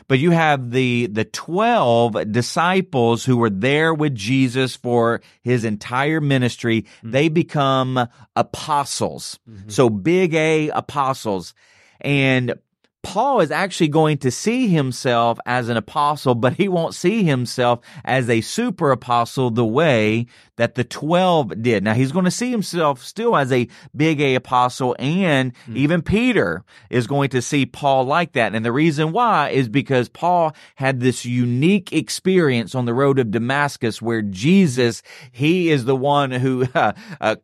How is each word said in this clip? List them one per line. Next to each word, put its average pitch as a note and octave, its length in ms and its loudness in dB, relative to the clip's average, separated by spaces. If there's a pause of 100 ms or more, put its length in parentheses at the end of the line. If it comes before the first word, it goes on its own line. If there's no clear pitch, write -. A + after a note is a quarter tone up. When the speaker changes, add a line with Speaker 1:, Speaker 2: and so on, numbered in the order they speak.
Speaker 1:
But C3+ 100 2
you E3+ 140 2
have D3 400 2
the, B2 400 0
the G#2+ 140 -2
twelve A#2+ 1080 0
disciples B2+ 920 0
who B2+ 120 2
were A#2 140 2
there C#3+ 420 0
with D3+ 220 -2
Jesus B2+ 600 0
for A#2 460 0 (220)
his A#2+ 200 0
entire B2+ 560 -2
ministry. C3+ 440 0 (400)
Speaker 2:
Mm. A2+ 80 -12
Speaker 1:
They C#3+ 180 2
become C3+ 800 0 (280)
apostles. - 1040 -4 (100)
Speaker 2:
Mm-hmm. G#2 200 -20
Speaker 1:
So A#2 200 4
big D#3+ 440 0
A D#3 360 2
apostles. C3 840 -4 (460)
And C3 540 0 (480)
Paul A#3+ 400 0
is D3+ 100 0
actually F3 380 0
going D#3 300 2
to B2+ 120 0
see A#3+ 380 0
himself B2 760 0
as B2 220 -2
an A#2+ 80 0
apostle, D3 600 0
but A#2+ 180 0
he G3 160 -2
won't E3 260 -2
see G#3 300 0
himself B2 560 0 (240)
as B2+ 240 0
a A#2 100 2
super F3+ 520 -2
apostle B2 600 -2
the A#2 140 0
way A#2 600 2 (280)
that A#2 200 -2
the B2+ 80 0
twelve D3+ 800 0
did. A2 200 2
Now, G#2+ 120 0
he's C3 180 0
gonna F3+ 180 0
see B3 200 -4
himself E3+ 520 -2
still A3+ 320 -2
as C#3 160 2
a B2 160 2 (260)
big D3+ 280 0
A C3+ 140 2
apostle, B2 640 0
and C#3+ 520 0 (160)
Speaker 2:
Mm. A2+ 80 -12
Speaker 1:
even D3+ 260 0
Peter F#3+ 600 0 (280)
is - 160 0
going C#3 220 0
to B2+ 120 -2
see C3+ 240 0
Paul C3+ 400 0
like D#3+ 280 -2
that. A2 220 0
And A2 80 -4
the A#2+ 80 -2
reason D#3 400 0
why F#3+ 380 0
is C3 180 0
because B2 400 0
Paul E3+ 480 -2 (200)
had C3+ 240 -2
this B2 260 0
unique B2 640 0
experience D3 840 0
on B2+ 100 -2
the A#2+ 80 -2
road C3+ 260 2
of A2+ 120 0
Damascus B2 720 -2
where A2+ 200 -2
Jesus, B2 800 2 (300)
he E3 400 0
is C3+ 140 0
the C3+ 100 2
one C#3 360 0
who, B2+ 380 0
<laughs> - 60 -4
uh, A#2 180 2 (260)
uh, A2 240 0